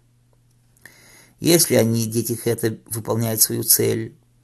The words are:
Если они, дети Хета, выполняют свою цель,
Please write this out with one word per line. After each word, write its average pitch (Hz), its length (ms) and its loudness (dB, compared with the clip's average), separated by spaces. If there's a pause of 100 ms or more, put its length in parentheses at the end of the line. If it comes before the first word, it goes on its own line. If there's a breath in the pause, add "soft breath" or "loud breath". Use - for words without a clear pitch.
(1400 loud breath)
Если 165 340 2
они, 113 320 4
дети 113 300 -2
Хета, 113 500 -2
выполняют 113 560 -2
свою 117 220 -2
цель, 113 520 0 (280)